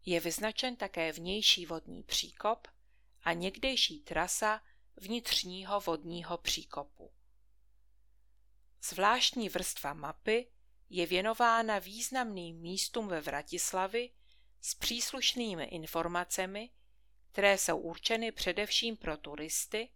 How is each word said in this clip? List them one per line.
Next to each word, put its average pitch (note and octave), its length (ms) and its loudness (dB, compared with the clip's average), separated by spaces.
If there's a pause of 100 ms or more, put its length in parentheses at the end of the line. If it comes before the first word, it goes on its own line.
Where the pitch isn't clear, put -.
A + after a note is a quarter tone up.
Je F3 140 2
vyznačen A3 560 -2
také E3+ 360 -4
vnější F3+ 540 2
vodní E3 380 -8
příkop - 640 -2 (560)
a E3+ 100 2
někdejší G3 680 0
trasa G#3+ 640 0 (340)
vnitřního F#3+ 840 -2
vodního E3+ 580 -4
příkopu. - 760 -6 (1700)
Zvláštní G#3+ 680 2
vrstva D#3 440 -2
mapy D#3+ 540 0 (420)
je F3+ 160 2
věnována A3 760 4
významným G3 760 -4
místům F#3+ 500 -2
ve E3+ 140 0
Vratislavi F#3 920 -2 (500)
s - 140 -4
příslušnými A#3 880 0
informacemi, F3 1040 -2 (640)
které G3 260 8
jsou E3+ 200 4
určeny A3+ 540 0
především G#3 680 2
pro D3+ 200 -4
turisty D#3 800 -4